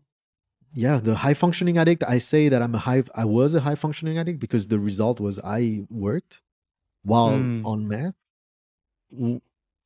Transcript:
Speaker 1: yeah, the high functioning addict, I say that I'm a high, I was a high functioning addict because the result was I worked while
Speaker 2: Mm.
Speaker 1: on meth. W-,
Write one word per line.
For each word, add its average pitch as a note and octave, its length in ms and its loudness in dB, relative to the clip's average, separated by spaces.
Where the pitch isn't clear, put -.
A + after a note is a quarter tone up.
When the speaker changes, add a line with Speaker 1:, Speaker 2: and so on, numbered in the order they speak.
Speaker 1:
yeah, C3 240 2
the A2 180 2
high C#3 180 2
functioning F3 440 0
addict, E3 260 4
I B2 140 2
say D3+ 320 2
that A#2+ 120 2
I'm A#2 120 -2
a A2 40 0
high, B2+ 260 2
I A2+ 100 -2
was B2 300 2
a D#3 60 2
high D3 160 -2
functioning D#3+ 420 -4
addict E3 220 -4
because G#2+ 280 -2
the A2 120 2
result G#2 400 0
was G2+ 200 -4
I G#2+ 500 -2
worked A2+ 520 -6
while A2+ 260 4
Speaker 2:
Mm. B2 340 0
Speaker 1:
on G#2+ 240 -4
meth. C3+ 260 -4
W-, A#2+ 280 -4